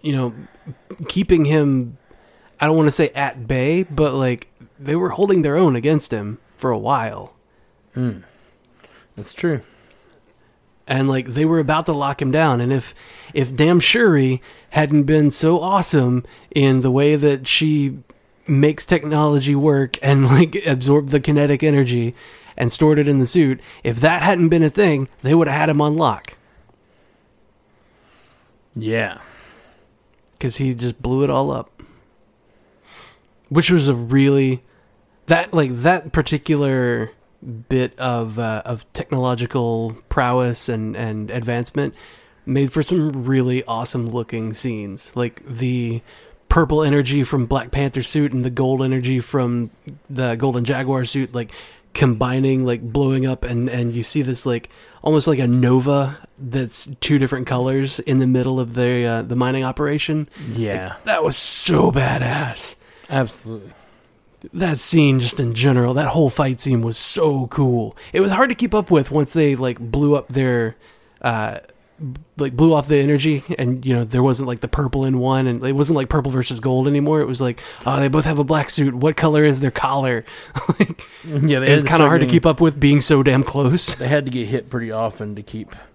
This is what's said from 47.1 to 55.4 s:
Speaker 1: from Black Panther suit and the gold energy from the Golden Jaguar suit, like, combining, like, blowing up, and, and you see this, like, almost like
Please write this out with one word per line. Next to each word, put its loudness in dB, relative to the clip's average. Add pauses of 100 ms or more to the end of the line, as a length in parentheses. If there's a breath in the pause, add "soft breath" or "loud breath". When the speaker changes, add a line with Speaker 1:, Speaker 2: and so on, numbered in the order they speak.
Speaker 1:
from -2
Black -4
Panther -2
suit -2
and -2
the -2
gold 0
energy -2
from -2 (400)
the -4
Golden -2
Jaguar -2
suit, -6
like, -8 (400 loud breath)
combining, 0
like, -2
blowing 0
up, -4
and, -4
and -4
you -6
see -4
this, -6
like, -4 (320 loud breath)
almost 2
like 2